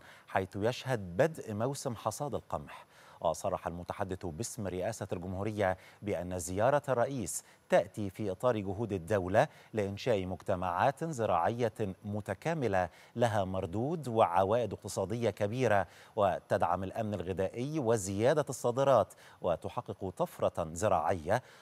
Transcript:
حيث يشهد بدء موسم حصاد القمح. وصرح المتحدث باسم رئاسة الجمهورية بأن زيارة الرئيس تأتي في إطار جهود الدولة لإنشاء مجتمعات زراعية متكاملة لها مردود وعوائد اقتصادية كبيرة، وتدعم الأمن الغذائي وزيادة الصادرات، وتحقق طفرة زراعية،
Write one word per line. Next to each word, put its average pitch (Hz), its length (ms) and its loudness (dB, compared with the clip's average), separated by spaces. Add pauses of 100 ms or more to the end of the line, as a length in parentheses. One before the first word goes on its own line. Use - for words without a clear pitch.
(280)
حيث 95 280 -2
يشهد 104 600 -2
بدء 156 360 0
موسم 123 420 -4
حصاد 113 400 -4
القمح. - 500 -8 (360)
وصرح 90 460 -2
المتحدث 92 580 -6
باسم 95 420 -6
رئاسة 95 460 -4
الجمهورية 95 640 -2 (240)
بأن 90 380 -4
زيارة 110 500 2
الرئيس 120 540 -2 (260)
تأتي 107 400 0
في 101 220 -4
إطار 120 260 0
جهود 101 360 -4
الدولة 98 540 2 (260)
لإنشاء 98 520 0
مجتمعات 92 760 0
زراعية 113 720 0 (320)
متكاملة 104 840 -2 (260)
لها 110 280 2
مردود 101 640 0
وعوائد 101 680 4
اقتصادية 107 560 -2
كبيرة، 104 580 2 (280)
وتدعم 95 680 2
الأمن 104 300 -4
الغذائي 95 680 -2
وزيادة 113 680 2
الصادرات، 127 640 4 (280)
وتحقق 95 760 -4
طفرة 95 560 -2
زراعية، 90 680 2 (180)